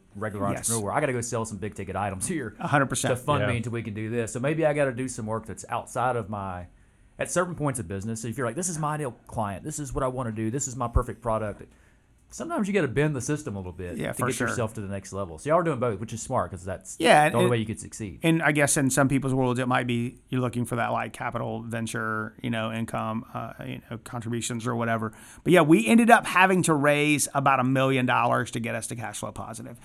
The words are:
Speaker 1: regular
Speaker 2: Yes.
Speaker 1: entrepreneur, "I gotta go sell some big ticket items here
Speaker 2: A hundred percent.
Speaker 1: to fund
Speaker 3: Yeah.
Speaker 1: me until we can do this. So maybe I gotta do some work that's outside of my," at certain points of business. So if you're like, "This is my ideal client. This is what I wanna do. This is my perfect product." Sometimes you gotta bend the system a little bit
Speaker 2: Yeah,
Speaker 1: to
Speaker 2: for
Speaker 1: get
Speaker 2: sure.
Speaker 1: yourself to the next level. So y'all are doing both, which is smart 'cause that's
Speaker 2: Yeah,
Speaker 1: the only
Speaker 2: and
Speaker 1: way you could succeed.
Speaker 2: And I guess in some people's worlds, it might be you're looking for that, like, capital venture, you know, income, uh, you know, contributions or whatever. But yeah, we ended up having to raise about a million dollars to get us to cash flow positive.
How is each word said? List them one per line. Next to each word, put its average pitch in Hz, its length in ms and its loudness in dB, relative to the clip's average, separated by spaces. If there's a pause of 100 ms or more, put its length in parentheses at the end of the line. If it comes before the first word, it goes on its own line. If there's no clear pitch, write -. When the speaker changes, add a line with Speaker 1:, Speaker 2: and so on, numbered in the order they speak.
(160)
Speaker 1:
regular 101 340 -2
Speaker 2:
Yes. 101 180 -4
Speaker 1:
entrepreneur, 107 240 -2
"I 123 80 0
gotta 139 140 0
go 120 80 -2
sell 117 240 -4
some 110 100 -8
big 98 200 -8
ticket 95 200 -8
items 95 300 -2
here 135 340 -4
Speaker 2:
A 170 80 -4
hundred 139 220 4
percent. 127 260 0
Speaker 1:
to - 80 -
fund 143 160 2
Speaker 3:
Yeah. 104 80 2
Speaker 1:
me 120 80 0
until 117 160 -4
we 113 100 -4
can 104 120 -8
do 110 160 -4
this. 113 220 -2
So 127 80 -6
maybe 156 260 0
I 147 80 4
gotta 139 180 2
do 127 160 -4
some 123 160 -8
work 110 220 -4
that's - 240 -12
outside 120 460 -2
of 104 120 -4
my," 95 380 -6 (540)
at 135 100 -4
certain 175 240 0
points 143 260 -2
of 92 80 -8
business. 104 340 -6
So 127 60 -6
if 113 100 -6
you're 127 80 0
like, 113 100 -4
"This 175 120 -2
is 165 100 -6
my 151 160 -2
ideal 147 180 -4 (160)
client. 101 360 -4
This 147 140 -8
is 139 160 -8
what 139 100 0
I 131 40 2
wanna 127 240 -2
do. 110 180 -2
This 135 180 -2
is 123 80 -10
my 127 120 -2
perfect 120 340 0
product." 110 400 -2 (680)
Sometimes 277 380 -4
you 196 60 0
gotta 185 140 4
bend 143 280 2
the 120 60 -4
system 147 340 -4
a - 20 -6
little 90 140 -8
bit 87 240 -8
Speaker 2:
Yeah, - 120 -4
Speaker 1:
to - 60 -4
Speaker 2:
for 120 120 -2
Speaker 1:
get 127 100 0
Speaker 2:
sure. 120 120 0
Speaker 1:
yourself 110 260 -2
to 110 80 -8
the 98 40 -8
next 98 280 -8
level. 90 240 -6
So 135 100 -6
y'all 160 120 6
are - 20 2
doing 151 180 0
both, 117 180 0
which 113 140 -8
is 113 80 -8
smart 104 300 -2
'cause 90 120 -10
that's 92 380 -8
Speaker 2:
Yeah, 156 300 8
Speaker 1:
the 214 60 0
only - 100 6
Speaker 2:
and 120 40 2
Speaker 1:
way 120 60 4
you 110 80 0
could 101 160 -6
succeed. 98 420 -12
Speaker 2:
And 165 200 4
I 151 100 4
guess 143 240 4
in 135 140 4
some 135 180 6
people's 131 240 2
worlds, 127 260 2
it 127 80 -2
might 127 200 0
be 120 320 -2 (100)
you're 127 140 0
looking 123 240 0
for 123 100 -4
that, 117 160 0
like, 117 220 -4
capital 117 480 -6
venture, 110 800 -4
you 120 80 -2
know, 113 200 -2
income, 113 640 -4
uh, 117 220 -8 (100)
you 131 160 -10 (100)
know, 117 140 -8
contributions 117 600 -6
or 120 100 0
whatever. 113 360 0 (300)
But - 120 6
yeah, 226 80 10
we 202 240 6
ended 226 240 8
up 214 160 8
having 185 380 6
to 160 100 4
raise 147 600 4
about 135 260 4
a 123 40 2
million 131 400 4
dollars 123 460 2
to 123 100 -4
get 113 140 -4
us 113 140 -6
to 123 60 -8
cash 110 260 -8
flow 107 120 -6
positive. 113 520 -12